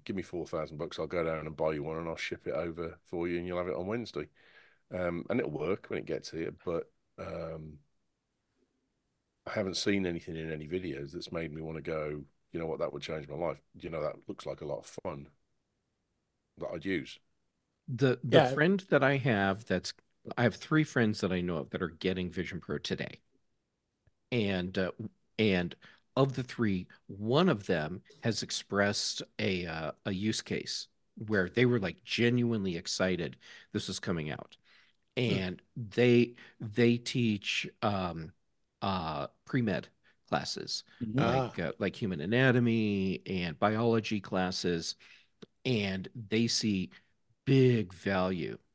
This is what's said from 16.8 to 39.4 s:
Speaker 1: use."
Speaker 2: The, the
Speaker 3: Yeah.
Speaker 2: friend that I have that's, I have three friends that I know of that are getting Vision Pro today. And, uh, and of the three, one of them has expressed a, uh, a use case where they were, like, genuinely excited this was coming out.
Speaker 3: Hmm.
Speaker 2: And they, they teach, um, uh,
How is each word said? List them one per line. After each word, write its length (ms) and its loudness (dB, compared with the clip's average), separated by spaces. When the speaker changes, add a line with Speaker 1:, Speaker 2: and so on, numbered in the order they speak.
Speaker 1:
use." 340 -2
Speaker 2:
The, 340 2
the 160 6
Speaker 3:
Yeah. 140 6
Speaker 2:
friend 280 4
that 120 6
I 140 6
have 480 2
that's, 300 -2
I 60 2
have 140 4
three 280 2
friends 380 2
that 100 2
I 80 0
know 160 0
of 140 -6
that 100 -6
are 80 -2
getting 420 -2
Vision 300 -4
Pro 160 -4
today. 440 -6
And, 460 0
uh, 160 0
and 360 4
of 180 4
the 80 -4
three, 460 0
one 420 2
of 180 2
them 360 0
has 200 0
expressed 800 0
a, 280 0
uh, 260 -6
a 80 -2
use 300 0
case 460 -6
where 320 2
they 160 4
were, 140 4
like, 260 -4
genuinely 720 2
excited 600 -2
this 160 -2
was 120 -6
coming 300 -2
out. 260 -10
Speaker 3:
Hmm. 60 0
Speaker 2:
And 400 0
they, 580 6
they 360 4
teach, 720 0
um, 500 -2
uh, 460 -2